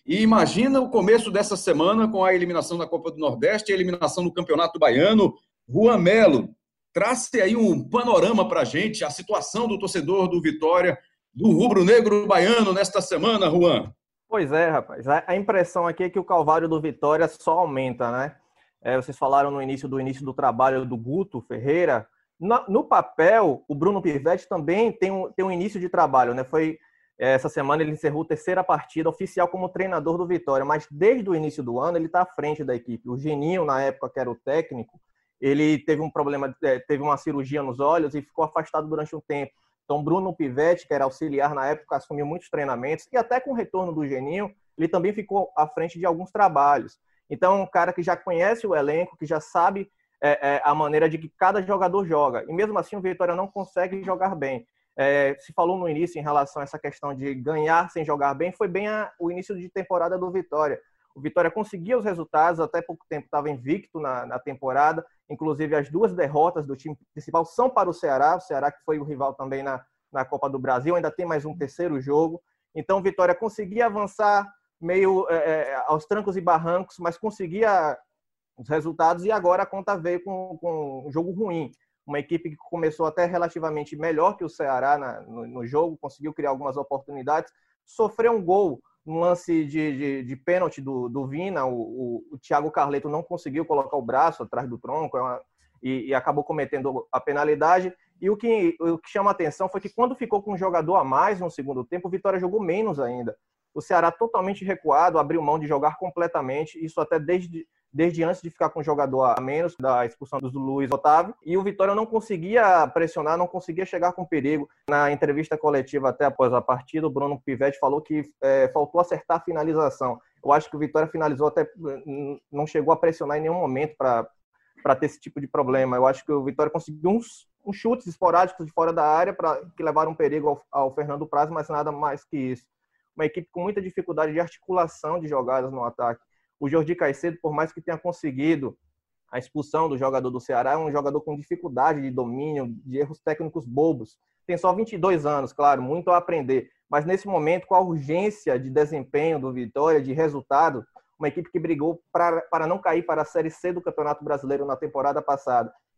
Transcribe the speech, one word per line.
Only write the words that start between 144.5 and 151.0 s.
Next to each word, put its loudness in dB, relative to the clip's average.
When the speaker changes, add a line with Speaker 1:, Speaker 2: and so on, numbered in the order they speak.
Speaker 2:
só 2
vinte -4
e -6
dois 2
anos, -2
claro, 4
muito -2
a 6
aprender. 0
Mas 0
nesse -2
momento, 0
com 2
a 8
urgência -2
de -8
desempenho 0
do -6
Vitória, 2
de -4
resultado, 2